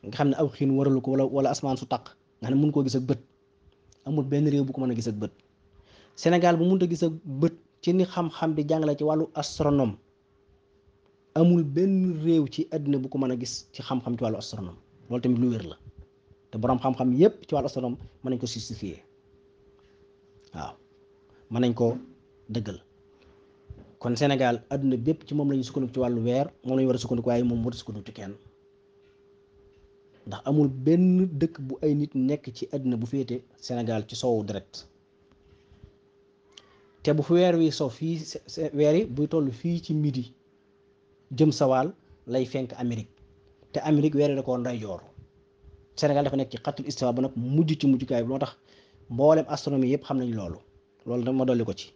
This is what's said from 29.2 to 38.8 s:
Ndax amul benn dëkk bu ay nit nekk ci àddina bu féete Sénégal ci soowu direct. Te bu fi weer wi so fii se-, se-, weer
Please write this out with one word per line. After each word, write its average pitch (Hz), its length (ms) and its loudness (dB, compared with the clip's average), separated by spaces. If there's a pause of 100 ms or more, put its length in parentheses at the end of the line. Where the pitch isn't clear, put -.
Ndax 104 180 -16
amul 147 220 2
benn 175 600 2 (120)
dëkk 160 220 -2
bu 135 200 -8
ay 151 140 2
nit 147 200 -4
nekk 135 380 -2
ci - 180 -10
àddina 131 260 -2
bu 113 80 -4
féete 123 300 -4 (220)
Sénégal 117 500 -4
ci - 80 -14
soowu 117 280 0
direct. 101 440 -10 (2250)
Te 151 100 2
bu 151 100 0
fi 170 100 2
weer 175 240 6
wi 160 140 4
so 147 180 -2
fii 160 300 -6
se-, 156 260 -12
se-, 160 280 -8
weer 151 220 4